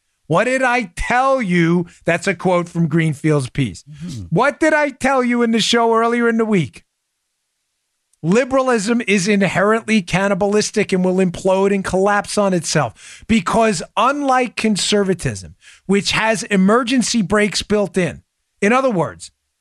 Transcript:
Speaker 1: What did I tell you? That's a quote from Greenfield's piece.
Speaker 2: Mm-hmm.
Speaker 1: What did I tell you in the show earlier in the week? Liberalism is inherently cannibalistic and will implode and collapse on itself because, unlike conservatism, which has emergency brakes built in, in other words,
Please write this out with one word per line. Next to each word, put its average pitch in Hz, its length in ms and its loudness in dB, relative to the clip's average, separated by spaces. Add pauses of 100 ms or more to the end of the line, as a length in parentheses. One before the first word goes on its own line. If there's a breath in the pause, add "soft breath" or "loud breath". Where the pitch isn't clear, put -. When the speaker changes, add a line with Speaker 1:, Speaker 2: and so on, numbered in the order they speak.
(280)
Speaker 1:
What 180 180 2
did 262 180 0
I 247 320 0
tell 269 460 0
you? 175 440 2 (200 loud breath)
That's 170 200 -2
a 196 80 0
quote 175 340 -2
from 170 200 -2
Greenfield's 151 640 -2
piece. 113 320 -6
Speaker 2:
Mm-hmm. 143 460 -14
Speaker 1:
What 269 300 0
did 311 140 2
I 294 160 0
tell 269 340 0
you 240 200 0
in 226 80 2
the 226 80 2
show 233 340 2
earlier 233 340 0
in 226 100 0
the 226 80 0
week? 190 380 -2 (1400)
Liberalism 240 840 0
is 190 200 0
inherently 208 720 0
cannibalistic 202 920 -2
and 180 140 0
will 185 120 0
implode 190 540 0
and 196 140 -2
collapse 202 540 0
on 196 160 2
itself - 720 -4
because, 214 560 2 (120)
unlike 254 600 0
conservatism, 180 1000 -2 (300 loud breath)
which 196 260 0
has 214 320 0
emergency 226 800 2
brakes 208 400 0
built 202 360 -2
in, 147 260 -4 (380)
in 208 120 2
other 262 160 2
words, 139 400 -4 (320)